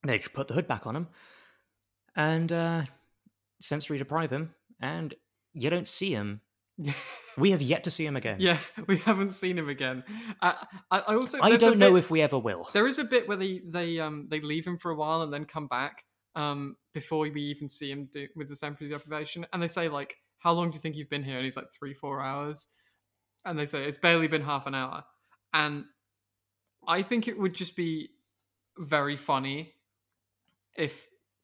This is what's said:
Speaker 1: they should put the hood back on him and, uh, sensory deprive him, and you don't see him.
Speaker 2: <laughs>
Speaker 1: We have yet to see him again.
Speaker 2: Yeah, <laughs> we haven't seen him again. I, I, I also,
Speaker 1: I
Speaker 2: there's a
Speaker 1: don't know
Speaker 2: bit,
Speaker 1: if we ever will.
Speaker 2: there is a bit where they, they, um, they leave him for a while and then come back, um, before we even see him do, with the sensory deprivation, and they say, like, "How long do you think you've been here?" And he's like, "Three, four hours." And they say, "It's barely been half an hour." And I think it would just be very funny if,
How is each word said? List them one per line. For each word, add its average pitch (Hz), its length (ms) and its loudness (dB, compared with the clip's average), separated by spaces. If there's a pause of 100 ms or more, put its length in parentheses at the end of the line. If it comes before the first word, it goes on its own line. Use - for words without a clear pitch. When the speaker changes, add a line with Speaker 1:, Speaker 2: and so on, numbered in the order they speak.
Speaker 1:
they 127 160 0
should - 140 -12
put 139 140 -6
the 113 60 -8
hood 160 140 0
back 117 200 -4
on 113 80 -6
him 165 120 -6 (1080)
and, 160 360 2
uh, 165 320 0 (760)
sensory 147 360 -4
deprive 151 340 -2
him, 160 220 -4 (260)
and 156 340 -6 (400)
you 139 160 -2
don't 175 180 0
see 196 240 -4
him. 104 300 -4 (360)
Speaker 2:
<laughs> 143 160 -4 (440)
Speaker 1:
We 202 140 6
have 170 100 4
yet 139 220 2
to 170 80 -4
see 156 140 -4
him 143 100 -2
again. 113 240 -2
Speaker 2:
Yeah, 175 200 4 (140)
<laughs> - 140 -10
we 196 120 6
haven't 196 320 2
seen 185 260 -2
him 156 100 -2
again. 131 380 -4 (360)
I, 175 140 4 (340)
I, 190 100 4
I 214 160 0
also, 254 260 0
Speaker 1:
I 190 80 8
Speaker 2:
there's 233 120 8
a 233 40 10
Speaker 1:
don't 220 140 8
know 196 160 12
Speaker 2:
bit, 180 100 10
Speaker 1:
if - 40 -12
we 160 120 6
ever 143 180 4
will. 98 320 -4
Speaker 2:
there 214 160 4
is 269 100 0
a 294 60 0
bit 233 240 2
where 202 80 0
they, 190 320 -2
they, 170 320 -2
um, 151 300 -4
they 156 100 -2
leave 151 260 -4
him 180 120 -4
for 170 140 -4
a 160 40 -2
while 156 260 0
and 151 120 -4
then 147 100 -6
come 151 240 -8
back, 131 380 -4 (320)
um, 143 400 -4 (160)
before 156 360 -2
we 147 120 -6
even 143 260 -6
see 139 240 -10
him 139 220 -10
do, 143 240 -10
with 147 100 -10
the 143 80 -12
sensory 147 320 -10
deprivation, 151 640 -8
and 180 100 -4
they 170 60 -2
say, 165 220 -2
like, 139 260 -6 (220)
"How 170 160 4
long 170 180 2
do 156 40 -10
you 151 60 -12
think 156 140 -6
you've 147 140 -10
been 143 140 -4
here?" 135 120 -6
And 127 80 -4
he's 131 140 -4
like, - 200 -14
"Three, 139 160 -10
four 139 280 -8
hours." 143 480 -6 (720)
And 165 160 -4
they 147 60 -2
say, 143 200 -4
"It's 143 120 -4
barely 165 320 6
been 151 140 2
half 139 220 -2
an 135 100 -6
hour." 131 280 -6 (500)
And 151 300 0 (1040)
I 175 140 2
think 220 260 0
it 226 100 -6
would 190 160 0
just - 220 -8
be 165 360 -4 (680)
very 143 400 0
funny 139 560 -2 (1040)
if, - 280 -4 (380)